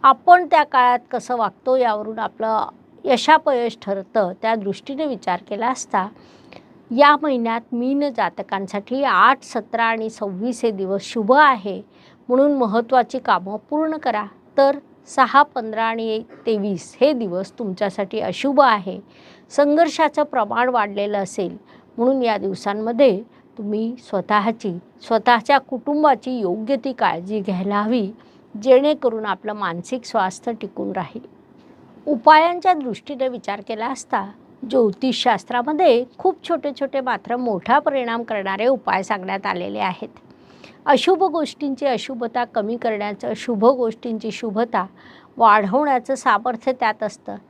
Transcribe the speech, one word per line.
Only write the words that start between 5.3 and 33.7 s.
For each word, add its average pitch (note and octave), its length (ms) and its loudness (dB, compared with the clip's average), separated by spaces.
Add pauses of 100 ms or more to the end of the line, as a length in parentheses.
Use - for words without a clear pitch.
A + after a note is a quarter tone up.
केला G#3+ 200 -4
असता G#3 400 -4 (880)
या D4 260 8
महिन्यात A#3 380 -2 (120)
मीन C4 320 -2 (120)
जातकांसाठी G3+ 880 -4
आठ, A#3 380 4
सतरा A3+ 420 -4
आणि A3+ 260 -2
सव्वीस G#3+ 520 -6
हे A3+ 80 2
दिवस F#3+ 320 -4
शुभ A3 300 -2
आहे A#3+ 500 4 (460)
म्हणून C4+ 240 4
महत्त्वाची A#3+ 680 0
कामं G3 380 -2 (140)
पूर्ण D#4 260 -2
करा, G#3 280 -4 (340)
तर C#4 200 4 (280)
सहा, C4+ 360 4
पंधरा A3+ 420 -2
आणि A3+ 380 -4 (240)
तेवीस G#3 540 -4
हे C#4+ 120 6
दिवस F#3+ 460 -4
तुमच्यासाठी G3+ 600 -4
अशुभ C4 400 0
आहे. G3 400 2 (500)
संघर्षाचं D4+ 720 2
प्रमाण A#3 460 -2
वाढलेलं G#3 500 -2
असेल F#3+ 380 -6 (400)
म्हणून B3+ 260 2
या A3+ 140 0
दिवसांमध्ये G#3 880 0 (360)
तुम्ही A3 400 -6
स्वतःची, G#3 800 -4 (280)
स्वतःच्या A#3 520 2
कुटुंबाची C4 800 0
योग्य A3 380 -2
ती C4+ 160 -6
काळजी G3+ 480 -2
घ्यायला G3 420 -2
हवी, A3 300 0 (500)
जेणेकरून B3+ 640 4
आपलं G#3 260 -4
मानसिक G3+ 520 -6
स्वास्थ्य G3 480 -4
टिकून G3+ 400 -8
राहील. F#3+ 280 -8 (840)
उपायांच्या D#4+ 680 4
दृष्टीने C4 560 -4
विचार G#3+ 400 -8
केला A3+ 200 -6